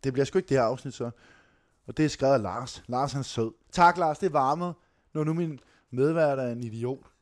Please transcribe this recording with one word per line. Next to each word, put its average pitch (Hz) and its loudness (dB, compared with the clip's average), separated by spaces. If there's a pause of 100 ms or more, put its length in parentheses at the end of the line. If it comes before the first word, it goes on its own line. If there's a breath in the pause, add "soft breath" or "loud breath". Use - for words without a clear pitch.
det 131 -2
bliver 135 2
sgu - -2
ikke 175 -2
det 135 2
her 123 4
afsnit, 127 -4
så. 120 -8 (760 soft breath)
Og - -10
det 156 4
er 147 0
skrevet 135 2
af 123 4
Lars. 104 -8
Lars, 127 -2
han 139 -6
er 131 -6
sød. 113 -4 (200)
Tak, 175 6
Lars, 156 0
det - -4
er 175 2
varmet, 151 0 (400)
når 156 -2
nu 160 0
min 160 -4 (320 soft breath)
medvært 143 2
er 127 -2
en 120 -6
idiot. 120 -6 (160)